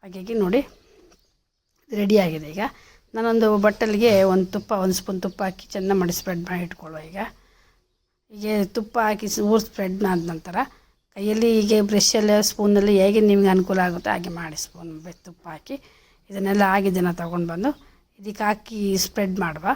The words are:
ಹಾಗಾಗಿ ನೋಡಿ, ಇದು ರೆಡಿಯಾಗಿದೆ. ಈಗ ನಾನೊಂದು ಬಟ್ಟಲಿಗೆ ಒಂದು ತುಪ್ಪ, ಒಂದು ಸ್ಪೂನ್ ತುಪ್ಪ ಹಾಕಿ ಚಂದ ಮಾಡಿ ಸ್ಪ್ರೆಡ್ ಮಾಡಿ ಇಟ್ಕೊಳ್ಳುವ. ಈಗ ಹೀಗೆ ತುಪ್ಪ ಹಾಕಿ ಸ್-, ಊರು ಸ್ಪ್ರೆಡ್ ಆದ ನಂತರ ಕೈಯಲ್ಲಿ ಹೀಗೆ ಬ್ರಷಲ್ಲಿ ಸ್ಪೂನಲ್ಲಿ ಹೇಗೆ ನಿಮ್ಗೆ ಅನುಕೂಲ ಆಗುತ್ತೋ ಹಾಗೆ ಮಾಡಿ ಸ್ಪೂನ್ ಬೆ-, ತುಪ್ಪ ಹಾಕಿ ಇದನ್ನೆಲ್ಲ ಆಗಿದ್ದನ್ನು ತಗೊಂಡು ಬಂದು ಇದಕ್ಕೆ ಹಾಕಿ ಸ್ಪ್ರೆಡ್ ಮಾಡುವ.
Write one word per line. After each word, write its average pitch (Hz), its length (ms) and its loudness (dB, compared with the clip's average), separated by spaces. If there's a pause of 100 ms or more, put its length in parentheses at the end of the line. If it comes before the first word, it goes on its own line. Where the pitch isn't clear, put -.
ಹಾಗಾಗಿ 190 400 -10
ನೋಡಿ, 202 180 2 (1300)
ಇದು 214 160 -8
ರೆಡಿಯಾಗಿದೆ. 175 520 2
ಈಗ 202 100 -4 (500)
ನಾನೊಂದು 226 320 2 (160)
ಬಟ್ಟಲಿಗೆ 214 460 2 (220)
ಒಂದು 185 220 2
ತುಪ್ಪ, 208 180 -6 (120)
ಒಂದು 185 140 0
ಸ್ಪೂನ್ 190 280 -6
ತುಪ್ಪ 185 200 -8
ಹಾಕಿ 185 280 -10
ಚಂದ 196 260 -4
ಮಾಡಿ 175 180 -2
ಸ್ಪ್ರೆಡ್ 175 300 -6
ಮಾಡಿ 180 180 -6
ಇಟ್ಕೊಳ್ಳುವ. 160 340 -16 (100)
ಈಗ 190 100 -14 (1120)
ಹೀಗೆ 214 220 -6 (220)
ತುಪ್ಪ 220 200 -6 (100)
ಹಾಕಿ 214 280 -2
ಸ್-, 214 160 -2
ಊರು 220 160 4
ಸ್ಪ್ರೆಡ್ 190 300 -6 (160)
ಆದ 170 200 -2
ನಂತರ 170 240 -10 (580)
ಕೈಯಲ್ಲಿ 214 440 0
ಹೀಗೆ 214 200 4 (140)
ಬ್ರಷಲ್ಲಿ 208 440 2 (140)
ಸ್ಪೂನಲ್ಲಿ 208 440 2 (100)
ಹೇಗೆ 208 260 4
ನಿಮ್ಗೆ 202 240 6
ಅನುಕೂಲ 185 320 2
ಆಗುತ್ತೋ 175 280 -4
ಹಾಗೆ 180 260 -6
ಮಾಡಿ 156 260 -12
ಸ್ಪೂನ್ 170 240 -18 (160)
ಬೆ-, 175 100 -18 (120)
ತುಪ್ಪ 175 260 -20
ಹಾಕಿ 254 220 -14 (540)
ಇದನ್ನೆಲ್ಲ 196 360 0 (100)
ಆಗಿದ್ದನ್ನು 185 460 0
ತಗೊಂಡು 170 320 -4
ಬಂದು 208 180 -2 (480)
ಇದಕ್ಕೆ 208 300 -8
ಹಾಕಿ 214 320 -6 (240)
ಸ್ಪ್ರೆಡ್ 190 400 -4
ಮಾಡುವ. 160 300 -6